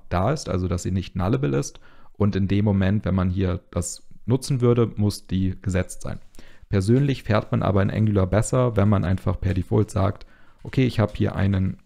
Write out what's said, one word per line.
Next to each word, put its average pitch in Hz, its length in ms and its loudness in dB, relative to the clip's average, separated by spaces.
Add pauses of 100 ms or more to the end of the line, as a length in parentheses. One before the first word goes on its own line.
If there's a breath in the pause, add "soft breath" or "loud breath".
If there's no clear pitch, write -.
da 92 240 0
ist, - 160 -6
also 90 200 -2
dass 90 140 -2
sie 98 80 -4
nicht 92 260 -4
nullable 135 400 0
ist. - 240 -6 (320 soft breath)
Und 101 240 0
in 95 120 0
dem 101 160 2
Moment, 98 400 2
wenn 90 100 0
man 92 160 2
hier 90 300 0 (100)
das - 360 -6 (200)
nutzen 131 340 0
würde, 120 360 4
muss 104 300 -2
die 92 340 -2
gesetzt 90 420 -2
sein. - 180 -8 (480 loud breath)
Persönlich 120 540 2
fährt - 280 0
man 117 120 0
aber 98 200 2
in 101 80 0
Angular 101 360 2
besser, 113 500 0
wenn 101 120 4
man 101 160 2
einfach 90 360 -2
per 92 140 -2
Default 101 360 0
sagt, 95 360 -2 (360 soft breath)
okay, - 240 0
ich 113 140 -2
habe 104 160 2
hier - 180 0
einen 95 520 0